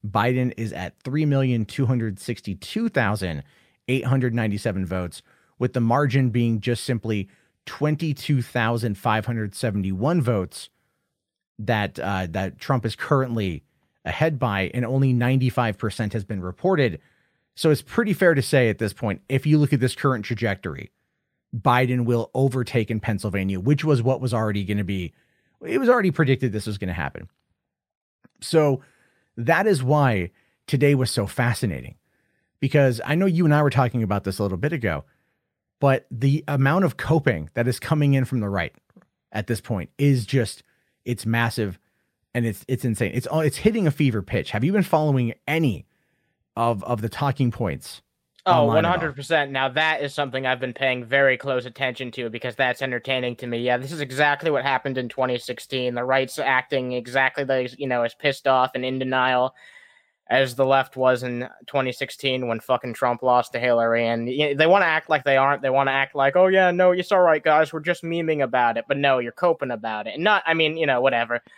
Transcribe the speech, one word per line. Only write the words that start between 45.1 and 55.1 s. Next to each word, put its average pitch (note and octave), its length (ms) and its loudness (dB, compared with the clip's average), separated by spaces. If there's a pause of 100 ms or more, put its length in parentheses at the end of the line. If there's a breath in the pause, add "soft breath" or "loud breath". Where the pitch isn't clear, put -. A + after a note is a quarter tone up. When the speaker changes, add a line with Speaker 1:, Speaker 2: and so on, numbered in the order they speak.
Speaker 1:
any C#3 400 0 (720)
of, A2+ 280 0
of A2 180 -4
the A2+ 80 -4
talking C3+ 400 0
points - 500 -6 (480)
Speaker 2:
Oh, E3 120 6
Speaker 1:
online D3 180 4
at D#3+ 60 4
all? E3+ 80 2
Speaker 2:
one F#3 80 -2
hundred D3 160 -6
percent. C#3+ 340 0
Now, C3+ 200 0
that D#3 320 0
is C#3 120 -6
something C3 320 -4
I've B2+ 140 -2
been B2+ 120 -6
paying B2+ 320 -2
very C3 320 4
close B2+ 300 -4
attention B2+ 460 -6
to A#2+ 180 -6
because A#2 240 -8
that's B2+ 260 0
entertaining B2+ 560 -4
to B2+ 120 -12
me. A#2+ 100 -4
Yeah, B2 180 0
this C3+ 140 -6
is D#3+ 100 -8
exactly C#3+ 520 0
what C3 100 0
happened C3+ 360 -2
in B2 100 -4
twenty B2+ 300 -2